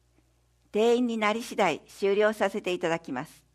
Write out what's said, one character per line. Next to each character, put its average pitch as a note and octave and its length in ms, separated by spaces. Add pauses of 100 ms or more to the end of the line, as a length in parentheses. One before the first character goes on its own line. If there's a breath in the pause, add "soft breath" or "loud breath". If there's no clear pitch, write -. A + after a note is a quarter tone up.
(720)
定 A#3 240
員 B3 100
に A3+ 120
な G#3+ 140
り A3+ 100
次 - 140
第 F3 320
終 G3 280
了 G#3+ 160
さ G#3 180
せ G#3 100
て F3+ 120
い F3+ 60
た F3 100
だ E3 100
き - 140
ま C3 120
す。 - 180 (120)